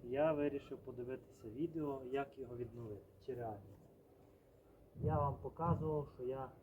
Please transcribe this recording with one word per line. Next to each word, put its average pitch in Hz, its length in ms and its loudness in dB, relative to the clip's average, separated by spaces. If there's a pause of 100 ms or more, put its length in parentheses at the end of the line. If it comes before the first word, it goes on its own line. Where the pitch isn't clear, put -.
Я 143 300 4
вирішив 143 440 0
подивитися 123 720 -8
відео, 143 520 -2 (100)
як 139 160 2 (100)
його 123 180 -6
відновити, 117 500 -6 (200)
чи 127 80 -2
реально 113 460 -6
це. - 80 -20 (1160)
Я 156 120 8
вам 143 240 4
показував, 151 760 2
що 127 80 -8
я 131 260 -2 (140)